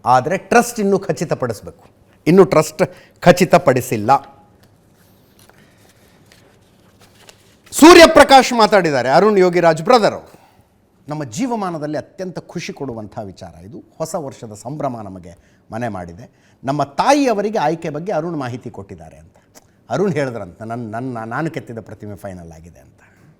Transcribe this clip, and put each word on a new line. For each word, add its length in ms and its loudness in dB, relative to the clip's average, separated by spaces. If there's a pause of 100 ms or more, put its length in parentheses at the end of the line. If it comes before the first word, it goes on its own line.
ಆದರೆ 320 2
ಟ್ರಸ್ಟ್ 420 0
ಇನ್ನೂ 180 0
ಖಚಿತಪಡಿಸ್ಬೇಕು, 840 -8 (420)
ಇನ್ನೂ 180 6
ಟ್ರಸ್ಟ್ 380 0 (380)
ಖಚಿತಪಡಿಸಿಲ್ಲ. 880 2 (3500)
ಸೂರ್ಯಪ್ರಕಾಶ್ 800 8
ಮಾತಾಡಿದ್ದಾರೆ, 560 2
ಅರುಣ್ 300 4
ಯೋಗಿರಾಜ್ 440 2
ಬ್ರದರ್ 320 2
ಅವರು. 280 -18 (680)
"ನಮ್ಮ 160 -8
ಜೀವಮಾನದಲ್ಲಿ 760 -6
ಅತ್ಯಂತ 400 -12
ಖುಷಿ 340 -12
ಕೊಡುವಂಥ 460 -12
ವಿಚಾರ 460 -16
ಇದು. 180 -20 (160)
ಹೊಸ 160 -8
ವರ್ಷದ 380 -12
ಸಂಭ್ರಮ 480 -10
ನಮಗೆ 380 -18 (320)
ಮನೆ 180 -8
ಮಾಡಿದೆ. 540 -14 (220)
ನಮ್ಮ 200 -4
ತಾಯಿಯವರಿಗೆ 720 -2
ಆಯ್ಕೆ 320 -4
ಬಗ್ಗೆ 220 -10
ಅರುಣ್ 240 -6
ಮಾಹಿತಿ 340 -10
ಕೊಟ್ಟಿದ್ದಾರೆ" 460 -20
ಅಂತ 200 -20 (540)
ಅರುಣ್ 220 -2
ಹೇಳಿದ್ರಂತ, 500 -8
"ನನ್-, 280 -10
ನನ್ನ, 280 -10
ನಾನು 320 -8
ಕೆತ್ತಿದ 280 -14
ಪ್ರತಿಮೆ 380 -16
ಫೈನಲ್ 360 -16
ಆಗಿದೆ" 280 -20
ಅಂತ. 200 -20 (400)